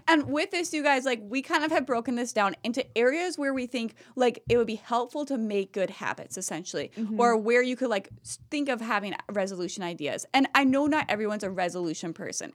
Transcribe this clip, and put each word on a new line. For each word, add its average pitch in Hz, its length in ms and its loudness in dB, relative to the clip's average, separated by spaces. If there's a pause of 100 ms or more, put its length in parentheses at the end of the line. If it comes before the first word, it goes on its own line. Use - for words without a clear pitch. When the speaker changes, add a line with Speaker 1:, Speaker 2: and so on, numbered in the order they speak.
Speaker 1:
And 294 200 6
with 302 220 0
this, 339 220 -2
you 302 100 0
guys, 269 220 4
like, 247 180 0
we 240 200 -4
kind 311 220 0
of 311 60 -2
have 311 160 2
broken 240 300 0
this 240 160 -4
down 202 320 2
into 240 200 -2 (140)
areas 302 400 2
where 277 160 0
we 254 120 -2
think, 233 280 -4 (220)
like, 247 320 2
it 233 80 6
would 233 100 4
be 220 100 -4
helpful 247 500 -2
to 269 120 -2
make 202 340 -2
good 185 180 0
habits, - 460 -6
essentially, 165 600 -6
Speaker 2:
Mm-hmm. 220 240 -2
Speaker 1:
or 240 160 6
where 233 260 4
you 254 140 0
could, 262 140 -2
like, 202 180 -2 (160)
s-, - 140 -12 (120)
think 294 180 -2
of 247 120 -2
having 208 340 -2 (160)
resolution 196 540 -4
ideas. 147 500 -4
And 269 200 4
I 277 100 6
know 277 220 4
not 294 220 0
everyone's 208 360 -2
a 190 60 -4
resolution 180 640 -4
person, - 420 -10